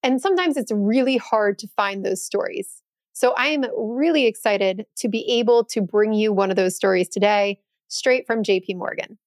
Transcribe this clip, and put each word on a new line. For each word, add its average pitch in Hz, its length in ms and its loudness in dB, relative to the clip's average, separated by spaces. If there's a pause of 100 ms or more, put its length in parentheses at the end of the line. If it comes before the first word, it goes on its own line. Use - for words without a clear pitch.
And 262 180 2
sometimes 359 380 0
it's 240 120 -4
really 233 460 2
hard 208 440 0
to 214 60 -14
find 196 380 -4
those 190 180 -4
stories. - 600 -6 (320)
So 247 240 2
I 254 80 2
am 294 180 0 (100)
really 262 520 0
excited 202 580 -2 (120)
to - 120 -4
be 208 160 -2 (140)
able 233 260 4
to - 160 -4
bring 208 320 2
you 214 180 2
one 196 200 2
of 185 60 0
those 185 200 0
stories 185 320 2
today, 202 520 0 (280)
straight 254 380 0
from 226 160 -2
J 190 180 2
P 185 140 -8
Morgan. - 420 -8 (100)